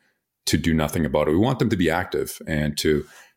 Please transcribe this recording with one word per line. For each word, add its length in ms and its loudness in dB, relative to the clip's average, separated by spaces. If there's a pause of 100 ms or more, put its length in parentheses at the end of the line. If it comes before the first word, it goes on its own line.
(460)
to 120 2
do 160 0
nothing 320 0
about 240 0
it. 20 2
We 60 2
want 220 2
them 100 0
to 80 0
be 120 2
active 560 -4
and 340 -2
to 260 2 (320)